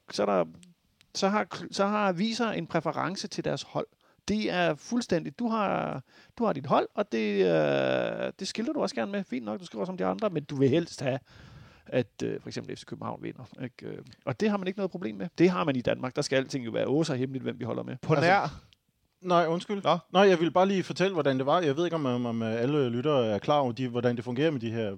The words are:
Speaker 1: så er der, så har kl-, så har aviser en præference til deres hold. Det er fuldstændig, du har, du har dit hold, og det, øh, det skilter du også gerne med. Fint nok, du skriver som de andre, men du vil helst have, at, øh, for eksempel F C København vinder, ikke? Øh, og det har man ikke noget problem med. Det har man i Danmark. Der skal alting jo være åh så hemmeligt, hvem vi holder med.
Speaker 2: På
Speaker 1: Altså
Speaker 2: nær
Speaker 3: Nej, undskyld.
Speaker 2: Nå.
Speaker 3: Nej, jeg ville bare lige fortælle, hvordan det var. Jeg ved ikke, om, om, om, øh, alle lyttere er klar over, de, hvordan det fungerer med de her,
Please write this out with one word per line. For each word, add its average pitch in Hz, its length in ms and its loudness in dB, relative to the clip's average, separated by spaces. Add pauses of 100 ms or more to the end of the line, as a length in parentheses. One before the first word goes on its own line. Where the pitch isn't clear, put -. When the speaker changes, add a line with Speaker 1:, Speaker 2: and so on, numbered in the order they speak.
(120)
Speaker 1:
så - 100 -4
er 208 40 0
der, 190 200 2 (680)
så 196 140 2
har 208 260 0
kl-, 170 160 -10
så 196 140 0
har 208 220 0
aviser 220 420 0
en 170 180 -4
præference 156 600 -2
til - 180 -8
deres 147 180 -4
hold. - 240 -6 (400)
Det 214 240 0
er 170 240 2
fuldstændig, 170 640 -2
du 240 80 -2
har, 208 560 -2 (340)
du 240 80 0
har 190 80 2
dit 131 120 -8
hold, 180 280 2
og - 180 -4
det, 214 220 -2 (120)
øh, 65 960 2
det 190 80 -8
skilter 240 260 -4
du 277 80 -2
også 190 140 -2
gerne 220 160 -4
med. 202 120 -4
Fint 247 220 -8
nok, 214 140 -6
du 180 60 -16
skriver 202 200 -6
som 185 120 -6
de 180 80 -2
andre, 196 240 0
men 151 140 -4
du 147 120 -8
vil 135 140 6
helst 165 320 0
have, 135 180 -2 (680)
at, 127 220 -2 (160)
øh, 110 180 -4
for - 80 -14
eksempel 117 260 -8
F - 40 -14
C - 60 -20
København 113 380 -10
vinder, 113 200 -12 (200)
ikke? - 220 -12
Øh, 101 120 -10 (280)
og 123 140 -4
det 214 100 2
har 202 80 0
man 185 100 -6
ikke 196 120 -4
noget 190 120 -4
problem 202 240 -8
med. 190 120 -8 (100)
Det 170 120 8
har 180 140 0
man 143 120 0
i 123 60 -2
Danmark. 123 340 -2
Der 147 60 0
skal 135 160 -2
alting 131 280 -2
jo 110 60 -8
være 110 160 -2
åh 147 180 2
så 156 100 -4
hemmeligt, 131 280 -4
hvem 117 160 -6
vi 123 40 -10
holder 120 200 -4
med. 123 180 -10
Speaker 2:
På 156 120 0
Speaker 1:
Altså 156 160 4
Speaker 2:
nær 175 320 2 (600)
Speaker 3:
Nej, 175 260 4
undskyld. 180 360 -4
Speaker 2:
Nå. 160 140 4 (160)
Speaker 3:
Nej, 185 80 6
jeg 185 180 8
ville 165 120 2
bare 180 160 6
lige 190 160 2
fortælle, 180 300 0
hvordan 139 240 2
det 131 80 0
var. 160 160 4
Jeg 151 160 2
ved 175 80 2
ikke, 165 100 -2
om, 151 100 0
om, 123 200 0
om, 113 180 -2
øh, 113 180 0
alle 135 280 2
lyttere 127 380 2
er 101 120 2
klar 147 200 2
over, 127 120 0
de, 127 160 -4
hvordan 120 280 0
det 113 80 -4
fungerer 131 280 0
med 135 80 -2
de 113 120 -4
her, 110 260 -4